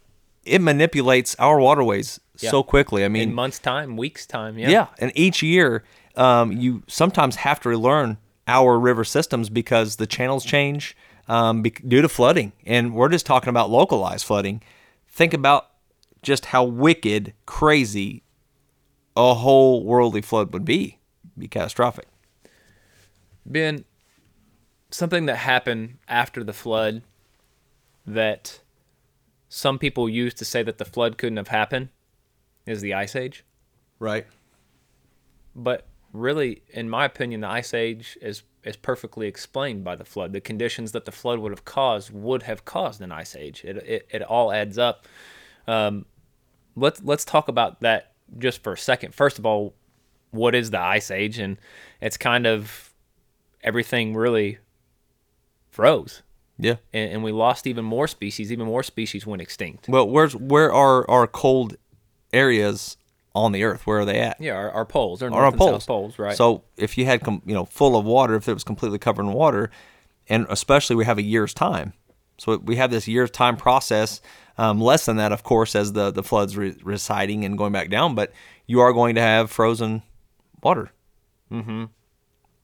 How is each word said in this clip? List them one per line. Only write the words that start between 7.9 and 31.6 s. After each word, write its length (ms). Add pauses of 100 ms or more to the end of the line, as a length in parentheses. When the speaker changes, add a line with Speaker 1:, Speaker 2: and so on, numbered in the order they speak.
Speaker 1:
our 320
river 240
systems 460
because 460
the 120
channels 360
change, 520 (320)
um, 340
bec-, 240
due 160
to 60
flooding. 440 (140)
And 280
we're 160
just 160
talking 240
about 200
localized 560
flooding. 340 (460)
Think 280
about 340 (540)
just 240
how 180
wicked, 680 (140)
crazy 800 (920)
a 180
whole 500
worldly 380
flood 300
would 120
be. 340 (260)
It'd 140
be 100
catastrophic. 580 (1400)
Speaker 2:
Ben, 380 (1080)
something 360
that 100
happened 600 (100)
after 360
the 80
flood 500 (1040)
that 540 (880)
some 300
people 300
use 260
to 100
say 180
that 160
the 60
flood 340
couldn't 180
have 120
happened 400 (800)